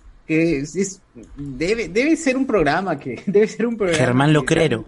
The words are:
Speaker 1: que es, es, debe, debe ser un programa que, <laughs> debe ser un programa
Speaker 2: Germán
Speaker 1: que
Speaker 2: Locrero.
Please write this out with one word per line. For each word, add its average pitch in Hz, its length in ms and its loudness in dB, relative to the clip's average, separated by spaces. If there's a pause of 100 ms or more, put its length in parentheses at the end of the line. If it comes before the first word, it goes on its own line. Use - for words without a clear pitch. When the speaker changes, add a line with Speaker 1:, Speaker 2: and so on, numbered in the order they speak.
(260)
Speaker 1:
que 160 340 0
es, 156 160 -10
es, 196 260 -4 (340)
debe, 156 520 -4
debe 262 280 2
ser 254 200 0
un 262 100 -2
programa 175 520 0
que, 123 240 -10
<laughs> - 40 -20
debe 208 220 4
ser 214 180 -4
un 233 100 -4
programa 180 220 0
Speaker 2:
Germán 131 300 4
Speaker 1:
que 156 60 6
Speaker 2:
Locrero. 143 540 2